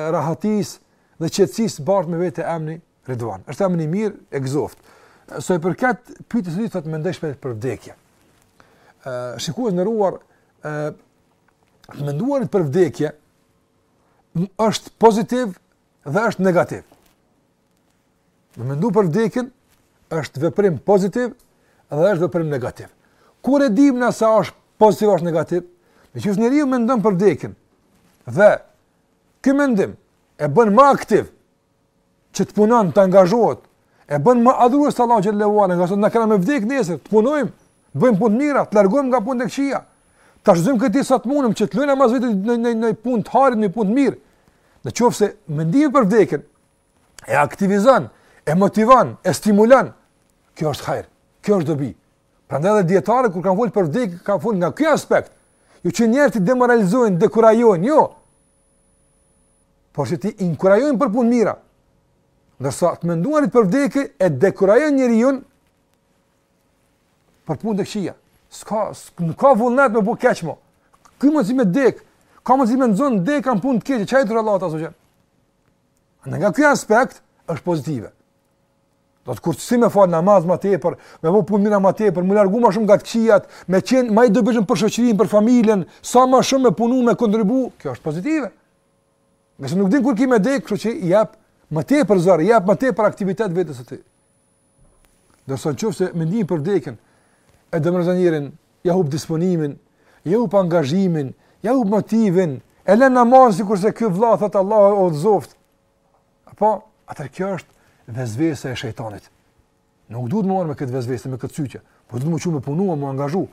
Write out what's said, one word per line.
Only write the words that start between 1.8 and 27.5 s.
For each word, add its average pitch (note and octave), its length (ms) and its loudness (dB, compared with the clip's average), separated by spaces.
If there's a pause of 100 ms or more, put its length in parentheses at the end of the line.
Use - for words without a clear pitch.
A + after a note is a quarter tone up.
bart F#3 240 -2
me E3 100 -4
vetë E3+ 300 -6
emri E3 300 -8 (280)
Ridwan. A2+ 420 -10
Është F#3+ 160 -4
emri E3+ 200 -2
i D3+ 40 -6
mirë, G3+ 240 -4 (160)
e C#3 140 -6
gëzoft. C3 380 -6 (580)
Sa F3+ 160 -2
i D#3+ 60 -4
përket F#3 500 -4 (180)
pyetjes F3+ 240 -6
së G#3 100 -6
dytë, G3+ 120 -10
thotë D#3 160 -8
mendoj D#3+ 240 -6
shpesh D3 260 -10
për B2 140 -8
vdekje. G#2+ 400 -10 (1120)
Ë, C3 80 -10 (280)
shikues G3+ 320 -4
nderuar, F#3+ 440 -2 (480)
ë, D3+ 80 -8 (1200)
menduarit F3+ 540 -4
për F#3 160 0
vdekje D3 440 -2 (1300)
m-, F#3 120 -4 (100)
është - 420 -2
pozitiv A3+ 540 2 (500)
dhe F3+ 240 -2
është F3+ 160 -2
negativ. D#3 380 0 (1700)
Me B2 140 -8
mendu E3+ 220 -2
për G3+ 140 2
vdekjen A3+ 420 -2 (600)
është C#3 380 -8
veprim F#3 340 0
pozitiv G#3 520 0 (560)
dhe E3+ 240 0
është E3+ 120 -2
veprim E3 240 -4
negativ. A#2+ 400 -8 (500)
Kur C#4 240 0
e C4+ 80 2
dim C4+ 260 4
na B3 140 0
se A3 140 0
është G#3+ 300 2 (240)
pozitiv, G#3 360 4
është E3+ 120 -2
negativ? E3+ 380 -4 (480)
Nëse F3 260 -4
njeriu C4+ 260 2
mendon B3+ 360 0
për G3+ 140 2
vdekjen E3 380 0 (720)